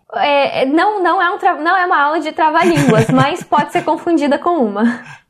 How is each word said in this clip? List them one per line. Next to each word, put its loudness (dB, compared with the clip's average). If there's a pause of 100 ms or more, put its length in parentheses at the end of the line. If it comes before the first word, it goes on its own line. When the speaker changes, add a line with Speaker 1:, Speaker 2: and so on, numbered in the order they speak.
(140)
Speaker 1:
É, -2
é, 0
é, 0
não, -2
não 0
é 0
um -6
tra-, 0
não 0
é 0
uma 0
aula 0
de -6
trava-línguas, 2
Speaker 2:
<laughs> -
Speaker 1:
mas 0
pode 0
ser -2
confundida 0
com 0
uma. 0 (260)